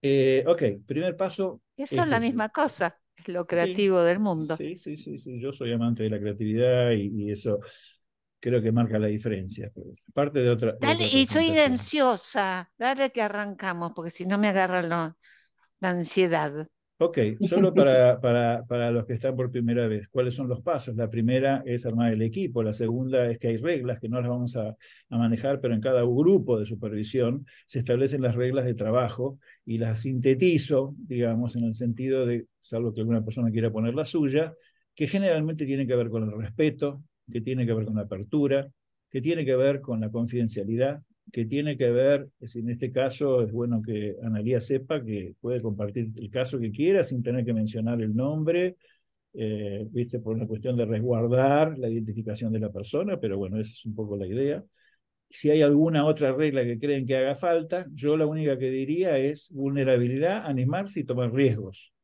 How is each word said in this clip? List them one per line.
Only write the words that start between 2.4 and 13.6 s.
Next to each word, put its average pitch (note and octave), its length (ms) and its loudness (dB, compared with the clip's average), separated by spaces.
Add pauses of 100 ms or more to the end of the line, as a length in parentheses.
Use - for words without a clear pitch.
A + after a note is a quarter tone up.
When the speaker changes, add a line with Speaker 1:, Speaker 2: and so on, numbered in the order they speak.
Speaker 2:
cosa, - 500 -2 (160)
es - 120 -16
lo F3+ 140 -4
Speaker 1:
Sí. E3 40 -6
Speaker 2:
creativo F#3 560 2
del E3+ 160 4
mundo. D#3+ 380 -2
Speaker 1:
Sí, D#3 200 -8
sí, D3+ 200 -12
sí, D3+ 200 -12
sí, B2 240 -12
yo C3 100 -6
soy B2 220 -4
amante A#2 300 0
de A2 80 0
la G#2 100 -4
creatividad A2+ 680 2
y, G#2 240 2
y G#2 160 -4
eso G2+ 300 -2 (760)
creo A#2+ 220 2
que A2 120 2
marca A2+ 260 2
la G#2+ 80 2
diferencia. G#2+ 680 -4 (400)
Parte C#3+ 280 0
de B2 100 4
otra, A2+ 220 2
de - 60 -8
Speaker 2:
Dale, D4+ 180 2
Speaker 1:
otra E4+ 100 0
Speaker 2:
y C4+ 180 6
soy D#4+ 220 2
Speaker 1:
presentación. D4+ 260 4
Speaker 2:
ansiosa, G#3 1040 0
dale C4 340 0
que A#3+ 120 -4
arrancamos, G3+ 720 -4